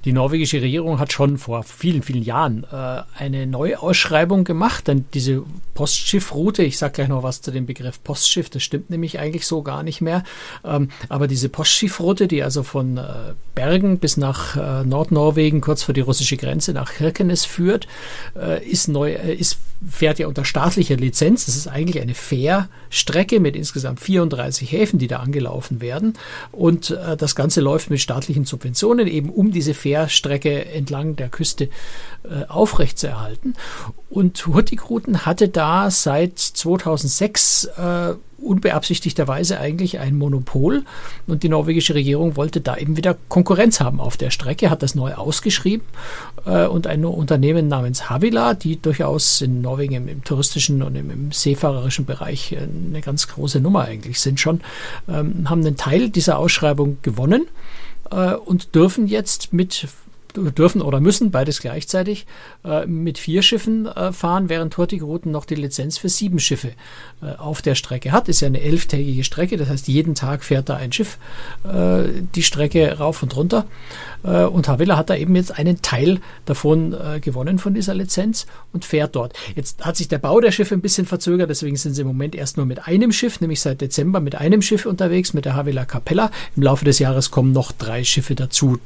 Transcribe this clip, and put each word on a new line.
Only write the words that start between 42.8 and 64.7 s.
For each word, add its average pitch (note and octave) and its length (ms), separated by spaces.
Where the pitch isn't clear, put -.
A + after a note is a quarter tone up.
wieder F3 180
Konkurrenz F#3+ 500
haben A#2+ 220
auf A#2+ 160
der B2+ 140
Strecke, D3 380
hat D#3+ 140
das C3+ 120
neu C3+ 180
ausgeschrieben, F#3 720
äh, F3+ 200
und E3+ 200
ein D#3 200
Unternehmen D#3 640
namens C3 400
Havila, A3+ 440
die D#3+ 280
durchaus D3 580
in B2+ 220
Norwegen C3+ 340
im, B2 140
im C#3 160
touristischen C#3 580
und C3+ 140
im, C#3+ 120
im C#3 220
seefahrerischen C3+ 720
Bereich, - 460
äh, D#3 60
eine D#3 420
ganz D3 300
große C#3 320
Nummer D#3+ 240
eigentlich A2+ 340
sind C3+ 220
schon, E3+ 180
ähm, D#3 420
haben E3 120
einen D3+ 160
Teil F#3+ 320
dieser E3+ 280
Ausschreibung C#3+ 640
gewonnen, C#3+ 460
äh, F#3 220
und - 420
dürfen F#3 320
jetzt - 460
mit, F3+ 340
dürfen F3 460
oder C#3 180
müssen, G3+ 300
beides C#3+ 320
gleichzeitig, F#3 640
äh, D#3+ 220
mit E3 320
vier F3 240
Schiffen, A3 420
äh, F#3 260
fahren, F#3 380
während E3 260